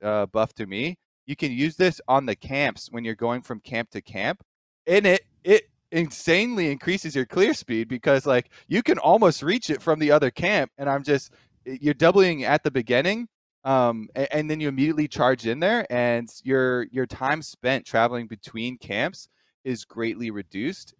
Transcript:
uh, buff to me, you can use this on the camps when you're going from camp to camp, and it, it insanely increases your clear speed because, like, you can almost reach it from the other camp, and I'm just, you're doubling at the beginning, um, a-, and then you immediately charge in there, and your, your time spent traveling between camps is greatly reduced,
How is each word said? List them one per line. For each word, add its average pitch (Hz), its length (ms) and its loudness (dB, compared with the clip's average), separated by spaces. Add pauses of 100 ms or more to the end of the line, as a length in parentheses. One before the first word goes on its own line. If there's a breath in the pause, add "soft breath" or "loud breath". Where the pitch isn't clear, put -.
uh, 104 240 0
buff 110 280 -2
to 110 120 -10
me, 123 320 -6 (260)
you 143 120 -10
can 143 160 -4
use 143 220 -2
this 180 320 0
on 135 200 2
the 107 100 -2
camps 135 540 -6
when 117 120 -10
you're 113 120 -6
going 117 260 -4
from 113 200 -12
camp 113 320 -8
to 101 100 -10
camp, 117 400 -6 (440)
and 202 200 4
it, 190 160 4 (200)
it 196 280 4 (200)
insanely 170 800 0
increases 160 460 -6
your 131 80 0
clear 208 300 2
speed 113 340 -4
because, 131 380 0
like, 127 240 2 (180 soft breath)
you 208 140 0
can - 160 2
almost 180 440 4
reach 185 280 -2
it 147 100 -4
from 156 180 0
the 151 120 2
other 147 200 6
camp, 170 460 -2
and 139 120 -6
I'm 139 140 -2
just, 139 300 0 (320 soft breath)
you're 139 300 -2
doubling 170 500 4
at 139 180 2
the 151 80 -2
beginning, 135 580 0 (360)
um, 120 500 2
a-, 135 200 -4
and 151 140 -2
then 156 120 -4
you 151 80 -2
immediately 151 400 0
charge 127 380 0
in 117 120 -2
there, 208 320 0
and 120 420 0 (120)
your, 127 400 0
your 127 220 -4
time 147 360 -4
spent 127 420 -4
traveling 117 440 0
between 117 500 -10
camps 131 500 -6 (360)
is 123 200 -6
greatly 113 460 -8
reduced, 104 680 -10